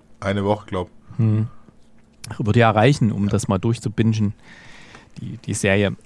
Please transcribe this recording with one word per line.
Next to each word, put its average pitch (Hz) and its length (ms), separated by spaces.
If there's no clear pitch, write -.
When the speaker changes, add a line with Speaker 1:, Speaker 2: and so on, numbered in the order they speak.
Speaker 1:
eine 98 240
Woche, 104 220
glaub. 90 220
Speaker 2:
Hm. 110 300
Würde 120 200
ja 117 120
reichen, 110 400
um 101 140
Speaker 1:
Ja. 101 60
Speaker 2:
das 104 180
mal 98 80
durchzubingen, 110 760
die, - 240
die 107 80
Serie. 98 420